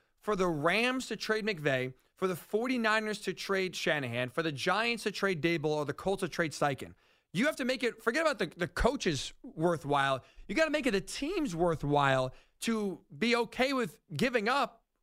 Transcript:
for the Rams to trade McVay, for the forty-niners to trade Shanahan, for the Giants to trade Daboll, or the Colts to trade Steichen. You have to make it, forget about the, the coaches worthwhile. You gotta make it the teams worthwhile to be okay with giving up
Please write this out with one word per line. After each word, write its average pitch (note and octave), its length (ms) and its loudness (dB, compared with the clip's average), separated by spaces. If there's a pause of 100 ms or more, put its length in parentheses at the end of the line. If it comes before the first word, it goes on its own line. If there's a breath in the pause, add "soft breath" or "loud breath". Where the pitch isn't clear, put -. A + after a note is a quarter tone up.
(200)
for G#3+ 160 0
the F#3 100 2
Rams G3 600 2
to A3 100 -6
trade G#3+ 300 -2
McVay, C#3 480 0 (200)
for F#3+ 120 -2
the F#3 100 -2
forty-niners A3 840 0
to F#3+ 120 -4
trade F#3 420 -2
Shanahan, B2+ 540 0
for E3 140 -4
the D#3+ 100 -2
Giants G3+ 520 0
to A3 60 0
trade F#3 320 -2
Daboll, D#3 360 2
or D3 80 -2
the C#3 80 -6
Colts F#3+ 260 -2
to F3 80 -2
trade D#3+ 240 -2
Steichen. B2+ 400 -2 (400 soft breath)
You G#3+ 140 2
have D#4 100 0
to C#4 80 -4
make B3 180 -2
it, A#3 200 -2
forget A#3 180 2
about D#4 180 2
the, E3+ 180 0
the F3 120 -2
coaches - 640 0 (100)
worthwhile. C#3+ 800 0 (240 soft breath)
You A3 80 -6
gotta D#4 160 4
make D4 160 0
it B3+ 40 4
the G3 100 2
teams C#4+ 560 -4
worthwhile C#3+ 800 2 (260 soft breath)
to G#3 400 -2 (180)
be A#3 160 4
okay A#3+ 380 0
with B3 240 -2 (180)
giving A3 320 2
up C4 360 0 (200)